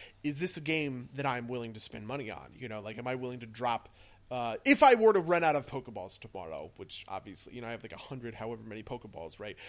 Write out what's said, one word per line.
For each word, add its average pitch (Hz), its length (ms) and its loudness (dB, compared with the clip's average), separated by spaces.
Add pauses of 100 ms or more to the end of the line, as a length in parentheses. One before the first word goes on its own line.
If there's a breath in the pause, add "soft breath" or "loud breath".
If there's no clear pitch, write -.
(220 loud breath)
is 147 160 -2
this 180 200 -2
a 160 40 -8
game 143 540 0
that 139 100 -2
I'm 123 220 0
willing 120 280 -4
to 107 40 -10
spend 107 260 -10
money 123 240 -6
on? 71 200 -10 (100)
You 123 80 -8
know, 107 140 -8
like, 107 160 -8
am 120 100 -6
I 131 80 0
willing 123 240 -6
to 117 80 -12
drop 113 400 0 (440 soft breath)
uh, 117 340 -2
if 277 180 8
I 262 120 12
were 220 180 10
to 190 80 4
run 170 220 4
out 156 120 6
of 139 100 -2
Pokeballs 104 540 -8
tomorrow, 82 580 -10
which - 300 -12
obviously, - 480 -10
you 120 60 -10
know, 117 60 -8
I 117 40 -6
have, 113 120 -8
like, 113 100 -12
a - 40 -10
hundred 120 380 -10
however 113 280 -6
many 107 200 -10
Pokeballs, 90 560 -10
right? 104 180 -10 (100)